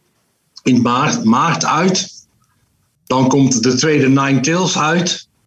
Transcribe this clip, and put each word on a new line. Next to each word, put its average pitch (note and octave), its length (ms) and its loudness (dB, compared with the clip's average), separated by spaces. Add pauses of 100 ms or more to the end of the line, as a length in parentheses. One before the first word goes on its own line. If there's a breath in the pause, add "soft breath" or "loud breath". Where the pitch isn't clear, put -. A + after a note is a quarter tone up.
(640)
in B2 180 2
maart, A#2+ 420 -2
maart D3+ 420 0
uit. F3+ 440 -2 (960)
Dan B2+ 220 0
komt C3 360 2
de B2+ 120 0
tweede D3 340 0
Nine C3+ 300 2
Tails F3 380 -2
uit. E3+ 500 -2 (200)